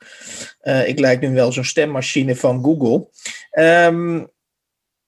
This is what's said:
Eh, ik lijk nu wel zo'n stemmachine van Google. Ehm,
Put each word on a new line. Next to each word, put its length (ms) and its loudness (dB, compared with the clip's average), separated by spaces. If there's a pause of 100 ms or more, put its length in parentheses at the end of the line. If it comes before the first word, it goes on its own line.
(600)
Eh, 280 -2
ik 120 -6
lijk 200 2
nu 140 -2
wel 180 2
zo'n 120 -6
stemmachine 720 -2
van 280 -2
Google. 460 0 (420)
Ehm, 720 2 (840)